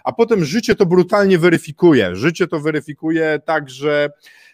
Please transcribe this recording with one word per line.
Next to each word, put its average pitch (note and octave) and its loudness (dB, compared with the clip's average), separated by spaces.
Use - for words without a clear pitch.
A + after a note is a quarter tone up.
a - -4
potem A3 0
życie G#3 -2
to G3+ 0
brutalnie F#3 2
weryfikuje. D#3 2
Życie E3 -2
to D#3+ -6
weryfikuje D#3 -4
tak, D3+ -4
że, D3 -2